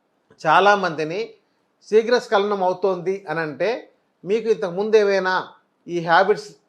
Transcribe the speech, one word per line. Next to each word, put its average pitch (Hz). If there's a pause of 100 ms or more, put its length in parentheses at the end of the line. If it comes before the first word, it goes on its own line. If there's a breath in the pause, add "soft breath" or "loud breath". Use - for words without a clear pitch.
(480)
చాలామందిని 180 (560)
శీఘ్రస్ఖలనం 208
అవుతోంది 185
అని 160
అంటే, 170 (360)
"మీకు 214
ఇంతకుముందు 208
ఏవైనా 185 (400)
ఈ 170
హ్యాబిట్స్, 175 (180)